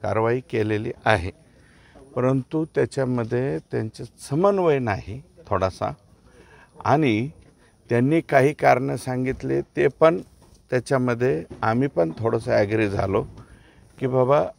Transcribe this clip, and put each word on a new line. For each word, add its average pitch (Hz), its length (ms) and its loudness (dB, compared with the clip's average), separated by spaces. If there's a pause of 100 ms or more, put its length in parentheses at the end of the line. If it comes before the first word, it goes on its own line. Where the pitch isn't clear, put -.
कारवाई 110 380 0
केलेली 110 520 -2 (120)
आहे, 101 260 2 (840)
परंतु 131 500 0 (100)
त्याच्यामध्ये 127 840 -2
त्यांचे 117 460 -8
समन्वय 170 760 0
नाही 113 440 -4 (240)
थोडासा. 95 480 -2 (880)
आणि 131 440 2 (640)
त्यांनी 131 300 2
काही 143 320 2
कारणं 135 440 2
सांगितले, 131 640 -4
ते 143 280 -2
पण 165 300 4 (520)
त्याच्यामध्ये 127 760 0 (180)
आम्ही 117 260 2
पण 165 300 0
थोडंसं 113 340 -2
agree 107 360 2
झालो 98 360 0 (760)
की 135 80 -4
बाबा 131 380 2 (140)